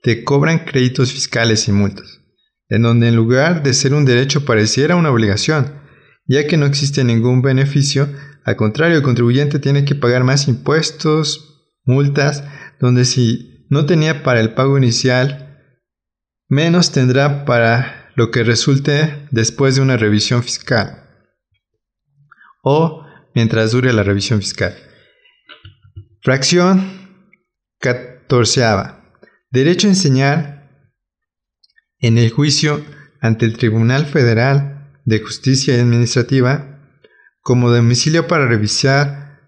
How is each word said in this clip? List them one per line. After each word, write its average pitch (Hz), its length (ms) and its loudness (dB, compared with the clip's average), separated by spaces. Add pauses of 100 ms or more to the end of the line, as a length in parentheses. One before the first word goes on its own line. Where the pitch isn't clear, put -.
te - 220 -2
cobran 156 340 2
créditos 127 540 0
fiscales 113 560 -2
y - 20 0
multas, 101 480 -2 (480)
en 107 160 0
donde 117 240 2
en 117 80 2
lugar 131 480 2
de 135 100 0
ser 139 200 0
un 147 100 2
derecho 135 400 0
pareciera 123 540 0
una 165 120 0
obligación, 117 720 -2 (460)
ya 143 180 0
que 165 120 -2
no 147 80 2
existe 143 400 -2
ningún 120 360 2
beneficio. 139 680 0 (340)
Al 110 140 -4
contrario, 151 400 0
el 147 40 2
contribuyente 131 580 0
tiene 143 260 0
que 139 100 0
pagar 127 300 0
más 135 240 0
impuestos, - 1400 -4
multas, 143 580 0 (380)
donde 123 240 2
si 120 640 -4
no 147 160 0
tenía 156 380 0
para 123 180 2
el 110 120 -2
pago 139 240 0
inicial, 127 800 0 (920)
menos 165 420 0
tendrá 139 540 0
para 120 680 0
lo 117 140 0
que 120 140 -2
resulte 143 880 -2
después 127 460 0
de 135 40 2
una 135 140 2
revisión 110 480 0
fiscal. - 680 -6 (1500)
O 156 420 -2 (340)
mientras 113 360 0
dure 127 220 0
la 104 100 0
revisión 101 360 -2
fiscal. - 360 -6 (1500)
Fracción 175 1080 -2 (500)
catorceava. - 1300 -2 (380)
Derecho 165 360 2
a 202 40 4
enseñar 147 1000 -2 (1080)
en 113 180 2
el 117 140 4
juicio 147 520 0 (360)
ante 113 260 0
el 110 120 -2
Tribunal 117 480 0
Federal 131 1000 0
de 110 140 0
Justicia 131 560 -2
Administrativa 123 960 0 (680)
como 123 280 2
domicilio 123 580 2
para 160 200 0
revisar 135 1000 -2